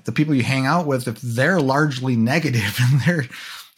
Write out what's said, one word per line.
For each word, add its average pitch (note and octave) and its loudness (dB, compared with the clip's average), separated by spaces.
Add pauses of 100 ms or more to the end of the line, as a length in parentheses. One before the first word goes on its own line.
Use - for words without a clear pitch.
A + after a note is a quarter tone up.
the A#2 -4
people D3+ 2
you B2+ 2
hang C3 0
out D#3+ 0
with, C3 -2
if A#2 -6
they're C3 0
largely C3 0
negative A#2+ 0
<laughs> - -2
and B2+ 4
they're, E3+ 0 (540)